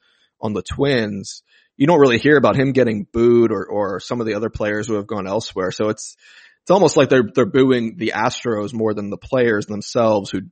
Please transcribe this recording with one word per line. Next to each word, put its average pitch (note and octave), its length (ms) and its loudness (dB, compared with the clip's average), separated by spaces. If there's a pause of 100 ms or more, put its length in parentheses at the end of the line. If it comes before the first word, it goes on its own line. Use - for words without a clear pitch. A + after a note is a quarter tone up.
(400)
on G#2+ 140 -8
the G#2+ 80 -4
Twins, G#2+ 840 -4 (320)
you C#3 120 2
don't E3+ 120 4
really B2 200 6
hear D3 180 4
about A2 180 4
him C3+ 160 0
getting A2+ 400 0
booed A#2 400 4
or, G2 140 -4
or G2+ 340 -4
some B2 220 -6
of A2 60 -4
the G#2 80 -4
other G#2+ 140 -4
players G#2 380 -4
who A#2 60 -4
have G#2 140 -4
gone G2 200 -6
elsewhere. F#2 440 -4
So A2 180 -2
it's, - 260 -8 (460)
it's - 100 -4
almost F3+ 240 4
like C#3 140 4
they're, B2+ 260 2
they're B2 100 4
booing A#2+ 520 0
the G#2+ 180 -4
Astros G#2+ 580 -4
more A2 200 -2
than G2+ 160 -8
the F#2+ 80 -8
players A#2+ 480 -2
themselves G#2 640 -2
who, G2 220 -6